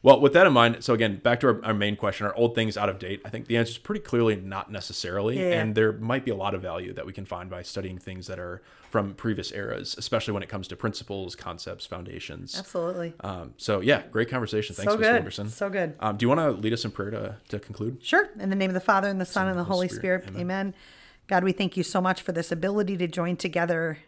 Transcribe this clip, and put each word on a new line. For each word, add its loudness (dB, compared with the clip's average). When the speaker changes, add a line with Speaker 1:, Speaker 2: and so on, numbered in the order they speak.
Speaker 1:
Well, 12
with 8
that 10
in 8
mind, 6
so 2
again, 2
back 4
to 4
our, 2
our 0
main 0
question, -2
are -4
old 4
things 0
out 0
of -6
date? -8
I -12
think -10
the 0
answer 2
is -12
pretty -6
clearly 4
not -8
necessarily, -4
Speaker 2:
Yeah, 0
yeah. 2
Speaker 1:
and -2
there 6
might -2
be -2
a 0
lot -2
of -6
value -8
that -10
we -12
can -12
find -10
by -10
studying -8
things -12
that -8
are -10
from 0
previous -4
eras, -6
especially -2
when -4
it -12
comes -8
to -10
principles, -6
concepts, -10
foundations. -12
Speaker 2:
Absolutely. -6
Speaker 1:
Um, -8
so, -2
yeah, 2
great 0
conversation. -2
Thanks, 0
Speaker 2:
So 2
Speaker 1:
Ms. 4
Speaker 2:
good. 6
Speaker 1:
Wilkerson. -2
Speaker 2:
So -4
good. -2
Speaker 1:
Um, -2
do 2
you 6
wanna 4
lead -2
us -4
in -4
prayer -6
to, -8
to -6
conclude? -8
Speaker 2:
Sure. 2
In -4
the 0
name 0
of -2
the -2
Father, 4
and -2
the -2
Son, -2
Speaker 1:
Son, 0
Speaker 2:
and 0
the -2
Holy 0
Spirit. -2
Speaker 1:
Amen. -8
Speaker 2:
Amen. -4
God, 2
we 4
thank -2
you 0
so 0
much 0
for -4
this -2
ability 0
to 0
join -2
together -2